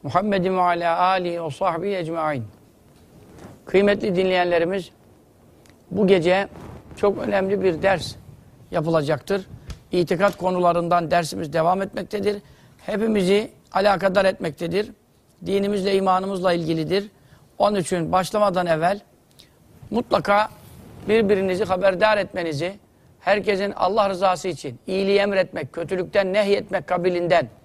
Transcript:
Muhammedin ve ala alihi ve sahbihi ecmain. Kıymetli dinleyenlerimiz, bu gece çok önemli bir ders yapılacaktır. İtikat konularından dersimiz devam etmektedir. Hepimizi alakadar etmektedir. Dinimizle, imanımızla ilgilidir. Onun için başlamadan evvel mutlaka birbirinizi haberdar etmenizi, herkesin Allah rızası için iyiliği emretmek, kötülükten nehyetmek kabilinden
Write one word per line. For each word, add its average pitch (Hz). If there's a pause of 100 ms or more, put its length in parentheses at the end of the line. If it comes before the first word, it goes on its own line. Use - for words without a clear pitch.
Muhammedin 185
ve 180
ala 170
alihi 180
ve 160
sahbihi 180
ecmain. 156 (1200)
Kıymetli 202
dinleyenlerimiz, 180 (1000)
bu 196
gece 185 (480)
çok 202
önemli 196
bir 170
ders 185 (560)
yapılacaktır. 165 (440)
İtikat 180
konularından 175
dersimiz 170
devam 170
etmektedir. 202 (360)
Hepimizi 208 (220)
alakadar 190
etmektedir. 180 (540)
Dinimizle, 196
imanımızla 190
ilgilidir. 165 (460)
Onun 202
için 165
başlamadan 185
evvel 170 (920)
mutlaka 208 (580)
birbirinizi 196
haberdar 190
etmenizi, 175 (400)
herkesin 202
Allah 196
rızası 185
için 139
iyiliği 196
emretmek, 190
kötülükten 180
nehyetmek 196
kabilinden 175 (160)